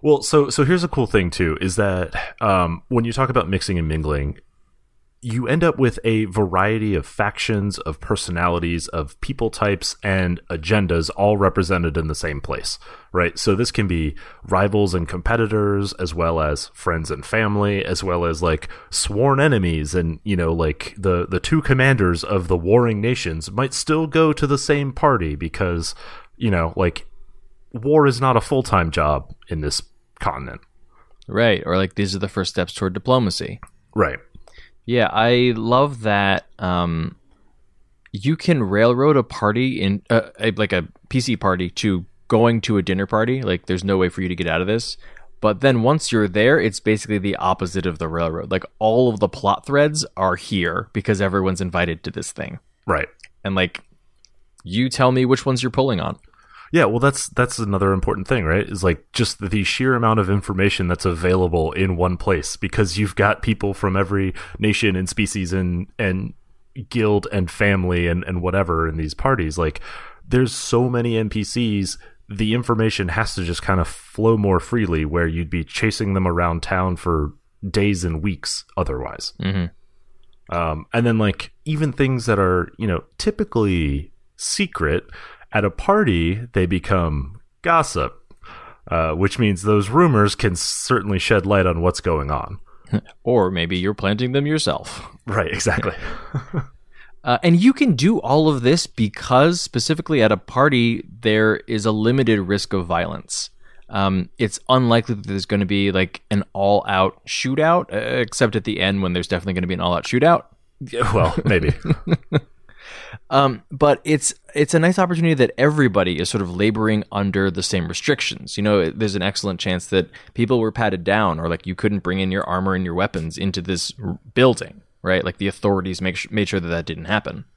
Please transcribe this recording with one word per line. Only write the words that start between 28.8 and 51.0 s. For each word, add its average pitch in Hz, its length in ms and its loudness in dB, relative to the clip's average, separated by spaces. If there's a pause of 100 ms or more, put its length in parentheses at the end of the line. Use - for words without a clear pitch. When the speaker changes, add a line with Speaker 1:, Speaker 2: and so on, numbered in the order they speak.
Speaker 1:
job 73 420 0 (140)
in 80 140 -6
this 73 200 -4 (380)
continent. 67 420 -6 (680)
Speaker 2:
Right. 107 380 2
Or, 87 120 0
like, 95 180 -2
these 101 200 -2
are 98 40 -4
the 95 100 -4
first 92 220 -4
steps 90 220 -4
toward 95 200 -2
diplomacy. 117 640 0 (360)
Speaker 1:
Right. 78 240 0 (680)
Speaker 2:
Yeah, 117 240 2
I 123 440 4
love 123 480 0
that, 101 420 2 (140)
um, 87 560 -2 (960)
you 127 260 -2
can 160 240 2
railroad 120 560 4
a 127 60 2
party 113 580 0
in, 98 300 0
uh, - 180 2 (100)
a, 110 120 0
like, 101 220 -2
a 87 140 0 (220)
P 131 100 0
C 120 160 -2
party 90 360 0
to 95 340 -2 (220)
going 117 340 4
to 110 160 0
a 95 60 2
dinner 95 240 -2
party. 117 340 0
Like, 92 240 -2
there's 90 180 -2
no 98 140 0
way 92 120 2
for 92 120 -8
you 90 80 -4
to 90 60 -4
get 85 120 -4
out 82 140 0
of 92 60 -4
this. 113 280 -4 (460)
But 107 200 0
then 127 200 4
once 143 300 2
you're 107 160 4
there, 107 340 4
it's 104 180 -2
basically 107 380 0
the 98 200 -2
opposite 92 500 -2
of 82 100 -4
the 82 100 -4
railroad. 82 440 -4
Like, 95 140 -2 (120)
all 117 320 4
of 107 100 -4
the 101 80 2
plot - 380 -2
threads 147 400 0 (100)
are 92 200 0
here 87 580 -4
because 104 260 -2